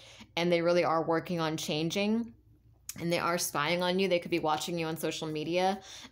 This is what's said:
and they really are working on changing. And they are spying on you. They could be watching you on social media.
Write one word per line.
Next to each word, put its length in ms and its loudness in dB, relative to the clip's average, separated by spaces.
and 160 2
they 100 4
really 220 4
are 200 2
working 360 0
on 160 0
changing. 800 0
And 120 -2
they 60 2
are 220 0
spying 420 0
on 160 2
you. 100 4
They 120 4
could 100 -10
be 80 0
watching 400 -2
you 80 -2
on 120 -4
social 300 -4
media. 520 0